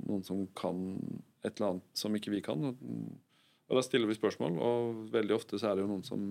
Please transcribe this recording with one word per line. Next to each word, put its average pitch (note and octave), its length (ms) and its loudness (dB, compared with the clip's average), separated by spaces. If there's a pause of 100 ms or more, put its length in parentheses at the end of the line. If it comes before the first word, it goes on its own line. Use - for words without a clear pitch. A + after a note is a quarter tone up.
noen G2 160 -2
som F#2+ 220 -2 (100)
kan F2+ 240 -2 (640)
et G#2+ 100 0
eller G2 220 0
annet - 180 -12
som G#2+ 220 -2
ikke G#2 160 -2
vi G2+ 100 2
kan. D3 220 -2 (1040)
Og - 60 2
da B2+ 80 6
stiller A#2+ 280 4
vi A2 80 2
spørsmål, C3+ 400 2
og A#2+ 540 0
veldig G#2+ 240 4
ofte G#2 220 -2
så G#2+ 120 2
er G2 60 4
det G2 100 2
jo G#2 60 2
noen F#2 140 -2
som, G2+ 240 -2